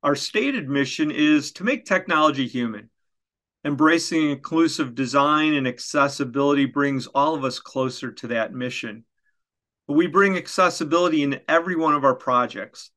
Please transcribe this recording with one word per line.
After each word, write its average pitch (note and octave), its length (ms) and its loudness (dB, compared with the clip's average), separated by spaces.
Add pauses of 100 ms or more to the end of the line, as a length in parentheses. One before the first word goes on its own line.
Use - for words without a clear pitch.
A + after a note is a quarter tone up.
Our C#3+ 140 0
stated A3 500 -4
mission C#3 420 -2
is D3+ 440 2
to F3+ 100 -14
make C4 220 -2
technology D#3 640 0
human. A#2 420 -6 (720)
Embracing D#3 680 2
inclusive C#3+ 680 0
design C#3+ 580 2
and C#3 120 0
accessibility C#3 1000 0
brings C3+ 420 -2
all C#3+ 260 2
of C3+ 120 -4
us B2+ 140 -4
closer C3 520 -6
to - 160 -16
that A2+ 260 -4
mission. B2 520 -8 (840)
We D#3 200 2
bring F#3+ 280 4
accessibility E3+ 880 0
in C#3 240 -2
every E3 300 0
one D#3 160 2
of C#3+ 100 0
our C3 120 4
projects. B2 800 -4